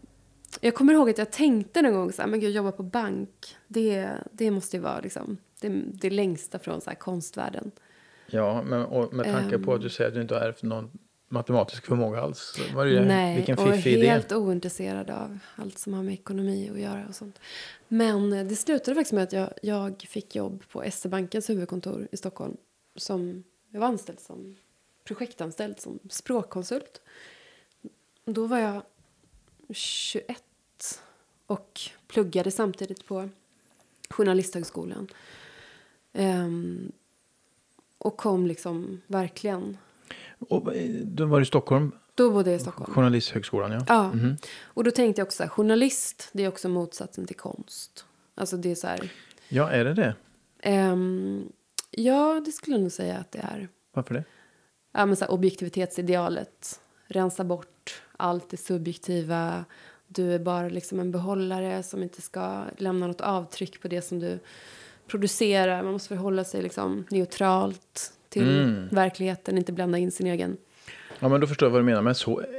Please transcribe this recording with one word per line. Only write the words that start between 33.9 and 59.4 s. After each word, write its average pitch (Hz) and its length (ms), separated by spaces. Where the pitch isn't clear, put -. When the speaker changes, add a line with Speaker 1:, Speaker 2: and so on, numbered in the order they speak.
Speaker 1:
Journalisthögskolan. 185 1000
Ehm, 180 760
och 214 200
kom 185 300
liksom 175 600
verkligen. 196 720
Speaker 2:
Och, - 260
eh, - 140
då 156 220
var 147 140
du 139 40
i - 20
Stockholm? 139 460
Speaker 1:
Då 247 160
bodde 190 200
jag 175 60
i - 60
Stockholm. - 300
Speaker 2:
Journalisthögskolan, 113 800
ja. 123 160
Speaker 1:
Ja. 226 160
Speaker 2:
Mhm. 123 240
Speaker 1:
Och - 200
då 233 80
tänkte 233 300
jag 190 40
också - 120
så - 60
här: 160 60
journalist, 226 840
det 196 100
är 190 40
också 185 220
motsatsen 180 580
till - 80
konst. - 680
Alltså, 190 220
det 175 140
är 170 40
så 175 120
här. 185 240
Speaker 2:
Ja, 143 200
är 120 160
det 147 80
det? 147 220
Speaker 1:
Ehm, 190 920
ja, 285 540
det 311 60
skulle 294 240
jag 208 60
nog 180 100
säga 180 260
att 180 140
det 220 80
är. 202 300
Speaker 2:
Varför 123 200
det? 143 100
Speaker 1:
Ja, 202 140
men 196 100
så 190 100
här, - 60
objektivitetsidealet. 180 1500
Rensa 185 360
bort - 580
allt 175 320
det 180 80
subjektiva. 170 1080